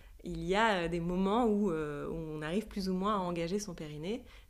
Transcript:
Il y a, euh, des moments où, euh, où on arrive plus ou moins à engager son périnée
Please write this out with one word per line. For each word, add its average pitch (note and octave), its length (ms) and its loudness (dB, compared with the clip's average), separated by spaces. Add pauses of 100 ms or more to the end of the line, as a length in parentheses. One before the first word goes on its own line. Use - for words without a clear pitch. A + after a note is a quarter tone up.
(240)
Il E3 200 -6
y E3+ 100 2
a, G3+ 300 4
euh, E3 40 0
des E3+ 120 0
moments F#3+ 460 2
où, G#3 260 4
euh, D3 380 -2
où C#3+ 40 -4
on D#3 300 -6
arrive F#3 240 0
plus F#3+ 220 -4
ou F#3 40 2
moins G3 220 2
à - 20 2
engager F3 400 0
son G3+ 160 -6
périnée E3 500 -6 (260)